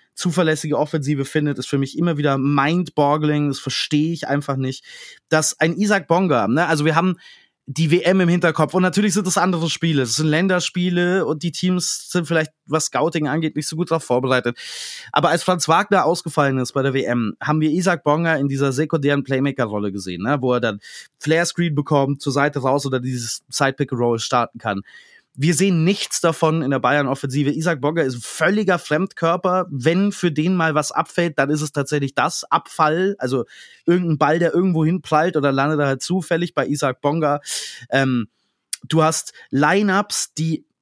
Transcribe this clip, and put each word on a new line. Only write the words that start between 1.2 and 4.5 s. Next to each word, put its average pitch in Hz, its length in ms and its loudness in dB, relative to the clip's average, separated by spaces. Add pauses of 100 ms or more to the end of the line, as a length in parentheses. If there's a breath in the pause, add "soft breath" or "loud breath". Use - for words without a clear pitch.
findet, 147 340 -2
ist - 120 -8
für 143 80 0
mich 139 200 -2
immer 170 200 0
wieder 143 200 0
mind-boggling. 147 1080 2
Das 135 120 -4
verstehe 151 520 -2
ich 165 160 -8
einfach 143 300 -2